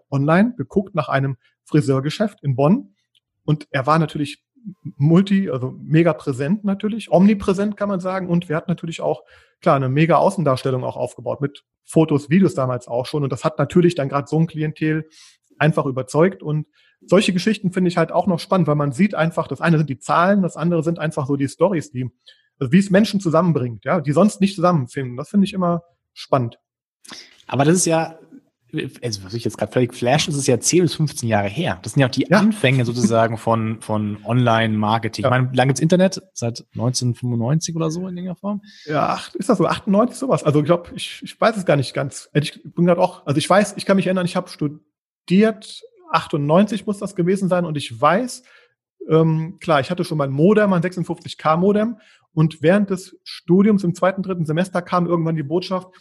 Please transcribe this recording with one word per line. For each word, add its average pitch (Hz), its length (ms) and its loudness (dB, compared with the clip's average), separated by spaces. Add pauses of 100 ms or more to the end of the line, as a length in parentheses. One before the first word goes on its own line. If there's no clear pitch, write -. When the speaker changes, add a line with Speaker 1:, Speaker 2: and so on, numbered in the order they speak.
(100)
Speaker 1:
online 165 460 2
geguckt 196 380 -6
nach - 140 -4
einem 135 280 0 (280)
Friseurgeschäft 139 760 0
in 139 120 -2
Bonn 165 400 2 (500)
und 151 260 -2
er 131 160 -4
war 156 120 4
natürlich 147 440 -4 (540)
multi-, 190 540 2
also 131 320 -6
mega 156 300 2
präsent 151 520 -4
natürlich, 202 480 -4
omnipräsent 202 640 2
kann 202 120 -4
man 190 120 -4
sagen 185 280 -6
und 170 200 0
wir 151 80 -2
hatten 170 140 -6
natürlich 165 300 -8
auch, 151 220 -4 (380)
klar, 160 160 4
eine 135 120 -2
mega 151 280 2
Außendarstellung 139 680 0
auch 127 140 -8
aufgebaut 123 440 -8
mit 143 220 -6 (220)
Fotos, 156 460 2
Videos 180 240 4
damals 127 340 -4
auch 123 180 -4
schon 151 160 -4
und 139 80 -2
das - 140 -6
hat - 140 -4
natürlich 170 360 2
dann 139 140 -4
grad 139 200 -4
so 156 120 0
ein 165 80 0
Klientel 156 600 -4 (500)
einfach 151 280 2
überzeugt. 143 560 -2
Und 151 240 -4 (340)
solche 185 320 2
Geschichten 185 400 -2
finde 185 160 0
ich 170 80 -2
halt 165 160 0
auch 175 140 0
noch 175 140 0
spannend, 185 260 0
weil 147 80 2
man 143 180 -2
sieht 180 220 0
einfach, 160 340 -2
das 135 120 -8
eine 160 180 2
sind 151 120 -2
die 123 80 -8
Zahlen, 185 440 2
das 170 140 -4
andere 170 260 -2
sind 160 160 -4
einfach 156 280 -4
so 143 100 0
die 139 120 -2
Storys, 175 420 0
die, 127 200 -6 (480)
also 131 140 6
wie 170 60 10
es 196 120 4
Menschen 202 300 4
zusammenbringt, 147 640 0
ja, 156 160 0
die 139 120 -2
sonst 185 280 4
nicht 196 140 2
zusammenfinden. 139 600 0
Das 139 120 -10
finde 202 160 2
ich 185 80 -2
immer 170 300 -2 (320)
spannend. 120 440 -2 (880)
Speaker 2:
Aber 127 180 0
das 160 100 4
ist 180 120 0
ja, 160 320 -2 (840)
also 104 220 -8
was 95 80 -14
ich 117 120 -8
jetzt 107 120 -6
gerade 107 140 -6
völlig 127 240 0
flash, 131 320 0
das 156 80 -4
ist 139 140 -2
ja 123 100 2
zehn 170 240 2
bis 165 140 0
fünfzehn 143 320 -4
Jahre 104 180 2
her. 104 360 -4
Das 113 100 -10
sind 143 80 2
ja 131 80 4
auch - 20 -6
die - 180 -2
Speaker 1:
Ja. 185 100 4
Speaker 2:
Anfänge 139 460 2
sozusagen 113 540 2
von, 110 420 -2
von 107 440 -4
Online-Marketing. 113 1000 0
Speaker 1:
Ja. 135 60 0
Speaker 2:
Ich - 20 2
meine, 127 220 0
wie 131 40 -6
lange 127 120 4
gibt's 139 120 0
Internet? 185 400 2 (140)
Seit 117 400 -8
neunzehnhundertfünfundneunzig 123 1040 -2
oder 160 140 -2
so 165 100 -8
in 185 160 -10
irgendeiner 180 200 -10
Form? 202 260 -8 (220)
Speaker 1:
Ja, 147 260 -2
ach, - 240 -8
ist - 140 -4
das 208 100 2
so? 160 80 2
Achtundneunzig 208 520 0
sowas? 247 240 -2
Also 147 160 2
ich 147 60 2
glaub, 175 300 0
ich, - 280 -12
ich - 180 -18
weiß 226 160 2
es 185 80 -6
gar 160 120 2
nicht 139 180 -4
ganz. 139 380 -8
Ehrlich, 151 240 -2
ich - 180 -20
bin 175 120 2
grad 175 120 4
auch, - 260 -2
also 143 140 -2
ich 151 100 0
weiß, 202 280 2
ich - 100 -12
kann 196 100 2
mich 190 100 0
erinnern, 185 200 0
ich 175 100 -8
habe 180 120 -4
studiert, - 1300 -2 (280)
achtundneunzig 170 760 0
muss 202 120 -6
das 196 160 -10
gewesen 185 340 0
sein 180 160 0
und 156 120 -6
ich 120 240 -8
weiß, 185 420 0 (680)
ähm, 160 520 0
klar, 151 200 2
ich 127 100 -4
hatte 180 140 -4
schon 156 140 -4
mein 139 140 -2
Modem, 202 380 4
mein 175 120 2
sechsundfünfzig 175 560 -8
K 160 180 2
Modem 208 420 0 (340)
und 156 280 0
während 196 300 2
des - 340 -8
Studiums 196 580 2
im 175 120 -2
zweiten, 190 280 0
dritten 180 220 -4
Semester 175 380 -2
kam 175 240 -2
irgendwann 165 300 -2
die 156 60 -4
Botschaft, 180 460 -6 (120)